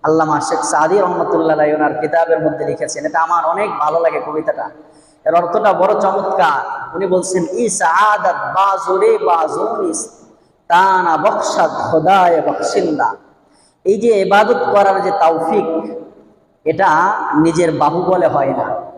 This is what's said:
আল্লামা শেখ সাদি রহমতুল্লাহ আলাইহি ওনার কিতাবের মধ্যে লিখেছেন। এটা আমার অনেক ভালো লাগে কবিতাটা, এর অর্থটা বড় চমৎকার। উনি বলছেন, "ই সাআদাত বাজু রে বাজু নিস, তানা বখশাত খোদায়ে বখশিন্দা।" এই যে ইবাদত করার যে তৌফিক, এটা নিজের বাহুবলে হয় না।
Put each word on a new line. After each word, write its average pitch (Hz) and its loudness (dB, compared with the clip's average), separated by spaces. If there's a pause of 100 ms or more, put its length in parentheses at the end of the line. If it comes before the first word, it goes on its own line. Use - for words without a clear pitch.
আল্লামা 151 0
শেখ - -4
সাদি 160 0
রহমতুল্লাহ 170 0
আলাইহি 151 2
ওনার 151 -2
কিতাবের 165 0
মধ্যে 151 -2
লিখেছেন। 147 -6
এটা 165 -2
আমার 165 0
অনেক 185 -2 (100)
ভালো 156 0
লাগে 156 0
কবিতাটা, 151 -6 (560)
এর 160 0
অর্থটা 190 2
বড় 190 2
চমৎকার। 190 -2
উনি 190 -4
বলছেন, 180 0
"ই 233 -2
সাআদাত 190 2
বাজু 190 -2
রে 214 2
বাজু 165 -2
নিস, - -6 (580)
তানা 180 2
বখশাত 170 0 (200)
খোদায়ে 170 4
বখশিন্দা।" 151 -2 (680)
এই 202 0
যে 220 2
ইবাদত 208 4 (140)
করার 196 2
যে 185 -2
তৌফিক, 165 0 (680)
এটা 165 2 (220)
নিজের 160 2
বাহুবলে 165 0
হয় 139 0
না। - -4 (160)